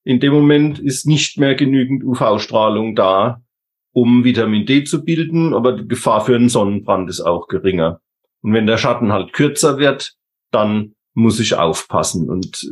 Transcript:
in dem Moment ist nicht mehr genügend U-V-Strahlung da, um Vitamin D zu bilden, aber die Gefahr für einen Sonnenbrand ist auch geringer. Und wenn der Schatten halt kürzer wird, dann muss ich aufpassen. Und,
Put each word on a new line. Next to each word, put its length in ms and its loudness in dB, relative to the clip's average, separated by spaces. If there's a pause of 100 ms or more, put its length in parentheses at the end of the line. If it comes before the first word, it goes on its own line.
in 140 0
dem 140 2
Moment 440 4
ist 280 -6
nicht 320 0
mehr 160 2
genügend 500 0
U-V-Strahlung 880 0
da, 480 0 (500)
um 300 4
Vitamin 440 0
D 180 2
zu 200 -4
bilden, 500 -2
aber 180 0
die 160 -10
Gefahr 360 -2
für 120 2
einen 140 4
Sonnenbrand 580 -2
ist 140 -10
auch 260 -2
geringer. 520 -2 (420)
Und 100 -2
wenn 140 2
der 100 2
Schatten 360 -2
halt 200 -4
kürzer 460 0
wird, 340 -2 (380)
dann 440 -2 (200)
muss 260 2
ich 140 0
aufpassen. 720 -2
Und, 420 -8